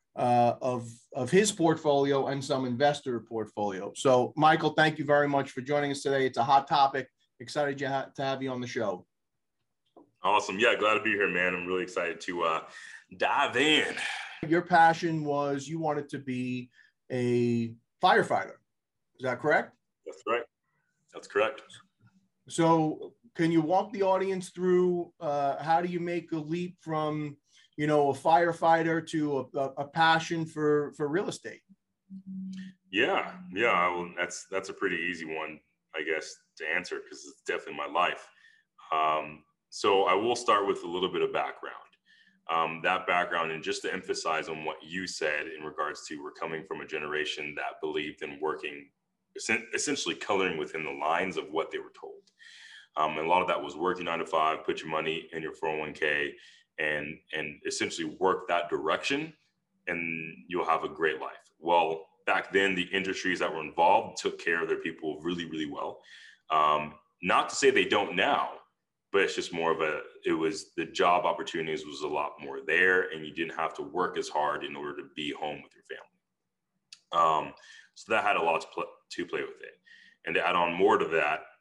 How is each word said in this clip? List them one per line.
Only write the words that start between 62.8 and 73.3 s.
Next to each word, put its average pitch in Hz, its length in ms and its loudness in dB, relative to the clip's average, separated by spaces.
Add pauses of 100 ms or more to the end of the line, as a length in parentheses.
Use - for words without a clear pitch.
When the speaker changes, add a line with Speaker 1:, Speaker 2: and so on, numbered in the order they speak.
Speaker 2:
industries 92 580 -2
that 85 140 0
were 80 80 -6
involved 87 560 2
took - 260 -4
care 82 200 0
of 80 60 -2
their 78 100 0
people 78 420 -6
really, 85 240 -4
really 78 220 -6
well. 71 320 -8 (500)
Um, 76 460 2 (260)
not 110 280 2
to - 60 -10
say 139 140 4
they 104 160 4
don't 92 300 0
now, 98 380 0 (580)
but 98 100 4
it's 80 140 2
just 92 180 -4
more 82 180 2
of 80 100 0
a, 76 200 0 (220)
it 87 100 0
was, 80 420 -2
the - 100 -4
job 87 400 4
opportunities 80 580 -2
was 73 180 -14
a 76 60 -4
lot 73 320 -4
more 69 280 -10
there, 92 420 4
and 80 160 -10
you 76 80 -12